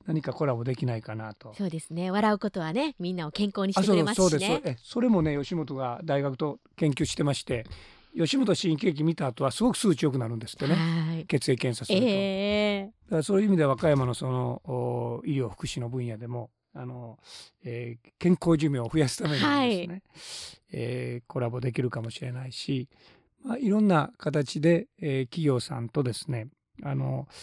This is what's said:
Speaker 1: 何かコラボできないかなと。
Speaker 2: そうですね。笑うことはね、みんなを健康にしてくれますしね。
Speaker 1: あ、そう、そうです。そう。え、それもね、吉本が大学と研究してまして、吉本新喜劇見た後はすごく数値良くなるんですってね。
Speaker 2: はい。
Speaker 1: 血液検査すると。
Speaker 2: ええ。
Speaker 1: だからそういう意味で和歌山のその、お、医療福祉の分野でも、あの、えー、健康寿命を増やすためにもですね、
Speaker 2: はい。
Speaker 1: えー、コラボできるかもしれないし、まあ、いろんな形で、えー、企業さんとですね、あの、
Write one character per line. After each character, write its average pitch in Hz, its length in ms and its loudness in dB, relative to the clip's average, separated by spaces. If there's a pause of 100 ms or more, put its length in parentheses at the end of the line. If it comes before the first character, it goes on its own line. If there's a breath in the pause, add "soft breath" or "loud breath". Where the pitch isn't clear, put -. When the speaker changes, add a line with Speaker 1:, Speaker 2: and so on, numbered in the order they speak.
Speaker 1:
何 160 160 0
か 131 100 -4
コ 160 120 -2
ラ 131 120 2
ボ 117 80 -4
で 127 100 -2
き 120 100 -4
な 123 120 0
い 110 40 -6
か 110 140 -10
な 110 200 -10
と。 - 200 -20
Speaker 2:
そ 202 120 -4
う 175 40 -4
で 160 80 -6
す - 160 -12
ね。 180 160 -4
笑 208 240 4
う 202 40 0
こ 208 120 -4
と - 80 -6
は 160 140 -2
ね、 277 260 -2
み 180 140 -4
ん 185 40 -4
な 160 120 -4
を - 20 -8
健 202 260 -2
康 196 80 0
に 196 80 2
し 190 80 2
て 190 60 4
く 208 80 6
れ 170 80 6
ま 147 100 2
す - 40 -2
し - 20 2
ね。 190 80 6
Speaker 1:
あ、 - 0 -
そ - 0 -
う、 175 40 6
そ 156 60 4
う - 40 2
で 127 40 0
す。 - 80 2
そ - 40 2
う。 302 80 -4
え、 139 180 -4
そ - 180 -4
れ 247 80 4
も 202 140 6
ね、 151 160 2
吉 143 160 -4
本 151 220 -4
が 127 280 -4
大 143 180 2
学 139 140 -2
と 147 220 -2 (160)
研 156 160 2
究 147 140 0
し - 100 -2
て - 80 -2
ま 143 100 2
し - 120 -6
て、 117 200 -4 (520 loud breath)
吉 175 220 2
本 220 180 4
新 160 200 2
喜 143 100 -2
劇 151 180 2
見 165 100 2
た 147 140 -2
後 123 160 -2
は 131 80 2
す - 100 -4
ご 240 80 6
く 196 60 0
数 190 180 4
値 - 100 0
良 151 60 4
く 135 80 0
な 117 80 -2
る 117 80 -4
ん 113 60 -6
で 110 80 -10
す - 80 -14
っ - 20 -12
て 143 80 -2
ね。 151 80 4
Speaker 2:
は 165 400 0
い。 165 120 -6
Speaker 1:
血 143 260 2
液 123 80 0
検 - 180 -2
査 - 60 -10
す - 80 -2
る 185 80 4
と。 247 40 4
Speaker 2:
え 247 60 4
え。 196 800 0 (140)
Speaker 1:
だ - 60 -14
か 180 80 2
ら 156 40 2
そ 196 140 2
う 196 40 4
い 214 40 4
う - 20 2
意 202 60 6
味 185 60 6
で 156 60 6
和 135 100 4
歌 165 140 2
山 139 160 6
の 123 80 0
そ 123 160 -6
の、 127 360 -2
お、 123 600 -4
医 151 120 -2
療 127 120 0
福 - 200 -8
祉 - 100 -8
の 120 100 -4
分 123 180 -4
野 113 120 -8
で 120 80 -12
も、 117 240 -8 (240)
あ 131 100 -12
の、 123 360 -14 (420 loud breath)
え 120 420 -10
ー、 - 140 -20
健 175 200 6
康 165 180 4
寿 151 120 2
命 139 120 0
を 117 120 -4
増 160 60 2
や 143 100 4
す - 140 -6
た 156 60 0
め 147 100 0
に - 60 2
も 294 40 4
で 247 360 2
す 175 40 -8
ね、 170 40 -10
Speaker 2:
は - 20 -8
い。 190 80 -12 (720 loud breath)
Speaker 1:
え 123 480 -6
ー、 - 80 -18
コ - 100 -6
ラ 120 120 0
ボ 123 100 -6
で 127 100 -2
き 117 100 -2
る 123 80 2
か 117 140 -6
も 113 80 -6
し - 120 -12
れ 123 100 -8
な 127 160 -8
い 123 40 -12
し、 131 360 -4 (560 soft breath)
ま 220 100 -4
あ、 247 40 -4
い 269 100 0
ろ 202 100 4
ん 214 80 6
な 170 320 4
形 147 420 -2
で、 165 280 4 (120)
え 139 200 -2
ー、 131 60 -2
企 165 180 -4
業 131 160 4
さ 127 180 -6
ん 117 100 -6
と 147 140 0
で 123 120 -2
す - 180 -10
ね、 117 160 -6 (340)
あ 143 140 -6
の、 131 320 -4 (140 loud breath)